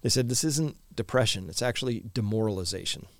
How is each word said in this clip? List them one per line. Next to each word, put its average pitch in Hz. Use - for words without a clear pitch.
They 131
said, 123
"This 127
isn't 156
depression. 107
It's 90
actually 120
demoralization." 101